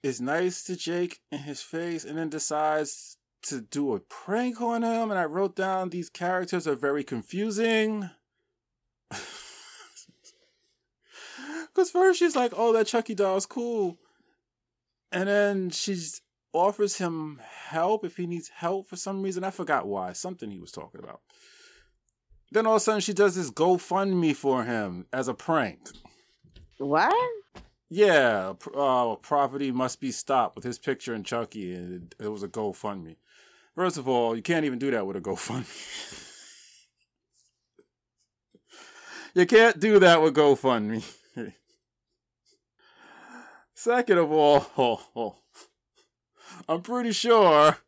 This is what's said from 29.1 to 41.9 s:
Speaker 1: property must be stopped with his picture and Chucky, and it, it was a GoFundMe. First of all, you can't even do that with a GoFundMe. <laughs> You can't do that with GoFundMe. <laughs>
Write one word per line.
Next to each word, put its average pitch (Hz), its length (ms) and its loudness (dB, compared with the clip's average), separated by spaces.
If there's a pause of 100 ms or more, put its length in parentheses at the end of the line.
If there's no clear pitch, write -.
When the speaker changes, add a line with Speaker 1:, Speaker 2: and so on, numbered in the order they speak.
Speaker 1:
property 139 540 -2
must 127 300 -4
be 131 120 -6
stopped 123 440 -2
with 101 80 -18
his 120 140 -8
picture 131 360 -6
and 104 120 -8
Chucky, 107 480 -6
and 90 460 -14
it, 110 40 -10
it 104 40 -4
was 104 140 -8
a 101 60 -10
GoFundMe. 98 680 -8 (580)
First 175 240 -4
of 131 100 -8
all, 117 280 0
you 110 60 -10
can't 165 240 -2
even 127 120 -4
do 135 120 -2
that 107 160 -2
with 98 100 -6
a 95 40 -6
GoFundMe. 101 460 -8
<laughs> - 600 -16 (3000)
You 180 120 6
can't 220 340 8
do 208 180 8
that 170 220 10
with 156 160 4
GoFundMe. 123 680 4 (320)
<laughs> 107 200 -12 (2250)